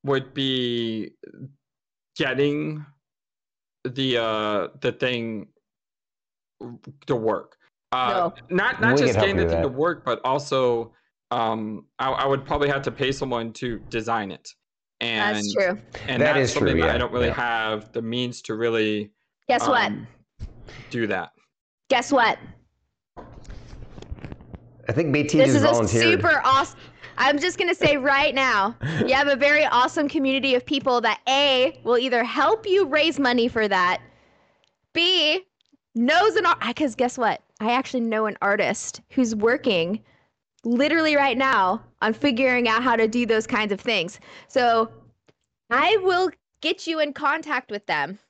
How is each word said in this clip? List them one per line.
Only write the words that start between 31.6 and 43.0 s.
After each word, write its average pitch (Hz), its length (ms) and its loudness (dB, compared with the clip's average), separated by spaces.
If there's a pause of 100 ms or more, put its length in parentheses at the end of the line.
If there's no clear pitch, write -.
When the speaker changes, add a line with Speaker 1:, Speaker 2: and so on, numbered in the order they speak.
Speaker 2:
will 233 140 2
either 247 260 0
help 302 420 0
you 392 200 4
raise 302 340 0
money 247 280 2
for 220 200 0
that, 185 340 2 (920)
B, 339 520 2 (500)
knows 320 400 2
an 359 100 2
ar-, 349 160 4
I, 233 120 -4
'cause 285 220 -2
guess 247 220 -2
what? 220 240 0 (180)
I 226 140 0
actually 262 280 -2
know 220 260 0
an 208 140 -6
artist 202 680 -2
who's 226 260 0
working 214 680 0 (600)
literally 294 520 2
right 277 220 2
now 220 440 2 (200)
on 220 120 0
figuring 247 540 2
out 220 160 2
how 247 120 2
to 226 120 2